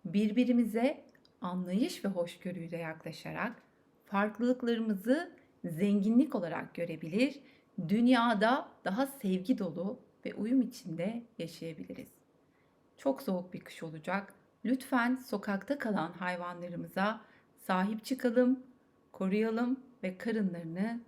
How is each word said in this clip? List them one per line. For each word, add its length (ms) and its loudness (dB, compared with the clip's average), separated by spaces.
Birbirimize 1000 2
anlayış 640 -2
ve 40 0
hoşgörüyle 680 -4
yaklaşarak 840 -6
farklılıklarımızı 1300 0
zenginlik 720 4
olarak 400 -4
görebilir, 680 -2
dünyada 800 6
daha 220 0
sevgi 520 0
dolu 420 -4
ve 80 -6
uyum 260 2
içinde 600 -4
yaşayabiliriz. 680 -10
Çok 240 0
soğuk 300 -4
bir 80 -10
kış 220 -16
olacak. 520 -6
Lütfen 520 2
sokakta 640 -4
kalan 340 -2
hayvanlarımıza 1080 -4
sahip 460 0
çıkalım, 560 4
koruyalım 680 0
ve 160 -6
karınlarını 880 -2